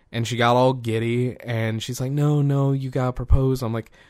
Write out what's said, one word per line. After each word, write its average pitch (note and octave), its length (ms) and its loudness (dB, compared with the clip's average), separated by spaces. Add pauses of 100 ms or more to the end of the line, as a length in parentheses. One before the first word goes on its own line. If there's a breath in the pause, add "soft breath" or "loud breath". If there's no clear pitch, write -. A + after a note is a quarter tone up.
(120 soft breath)
And A2+ 140 -4
she A#2 120 -6
got A#2+ 180 4
all C3 180 4
giddy, A#2 680 -2
and A2+ 420 -4
she's B2 160 -8
like, C3+ 140 -4
"No, D3 280 2
no, C#3 300 2
you C3+ 180 -2
gotta B2+ 220 -2
propose." C3 500 2
I'm A2+ 120 -4
like, A2+ 180 -6 (180 soft breath)